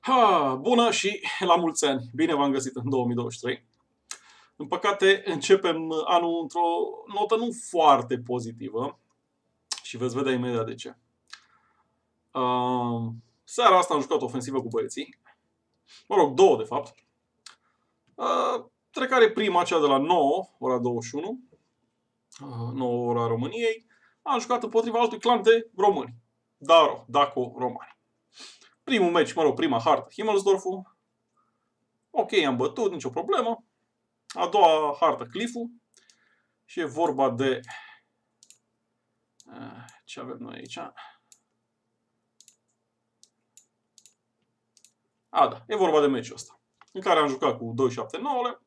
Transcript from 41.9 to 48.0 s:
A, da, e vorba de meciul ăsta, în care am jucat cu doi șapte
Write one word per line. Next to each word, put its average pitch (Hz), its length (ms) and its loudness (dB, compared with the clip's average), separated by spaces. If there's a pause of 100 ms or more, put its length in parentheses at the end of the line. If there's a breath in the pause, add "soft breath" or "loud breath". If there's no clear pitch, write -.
A, 139 200 2
da, - 180 -10
e 214 100 -4
vorba 160 240 4
de 147 60 2
meciul 123 280 -4
ăsta, - 260 -20 (320)
în 190 80 -10
care 175 180 2
am 147 100 2
jucat 131 300 -2
cu 117 160 -10
doi 123 160 2
șapte 113 280 -8